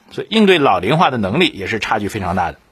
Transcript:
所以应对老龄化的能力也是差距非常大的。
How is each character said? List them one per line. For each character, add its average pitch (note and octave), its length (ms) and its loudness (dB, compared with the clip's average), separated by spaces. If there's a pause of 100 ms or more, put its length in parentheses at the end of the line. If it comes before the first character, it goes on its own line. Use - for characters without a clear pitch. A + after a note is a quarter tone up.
(100)
所 - 140 -10
以 - 40 -20
应 A3 160 2
对 F#3 140 6
老 A2 220 4
龄 A#2 180 0
化 F3 120 2
的 B2+ 80 -4
能 G#2 200 -2
力 F3+ 80 2
也 F#2 220 -6
是 G#2+ 100 -4
差 A2 220 -4
距 G2+ 80 -4
非 G#2+ 100 -8
常 F2+ 160 -4
大 F2 160 -2
的。 - 80 -16 (140)